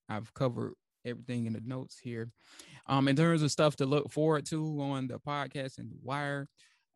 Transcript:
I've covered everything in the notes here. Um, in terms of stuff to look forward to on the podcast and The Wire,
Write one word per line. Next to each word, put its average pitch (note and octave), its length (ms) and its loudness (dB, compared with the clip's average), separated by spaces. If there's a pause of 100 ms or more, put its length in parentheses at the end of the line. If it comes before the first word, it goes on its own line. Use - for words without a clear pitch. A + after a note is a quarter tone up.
I've G#2+ 240 -6
covered A#2+ 400 0 (320)
everything A#2+ 400 -4
in A2+ 80 -2
the A2 80 -6
notes B2+ 380 -8
here. A#2 320 -8 (560)
Um, C#3 200 6
in C#3 80 6
terms E3 280 6
of C#3+ 80 2
stuff D3+ 240 4
to C#3 100 0
look C#3+ 260 0
forward D3+ 360 2
to D#3 340 -4
on C3+ 240 -2
the A2+ 140 -8
podcast C#3 580 -6
and A#2 140 -12
The - 100 -16
Wire, C#3+ 480 -4 (460)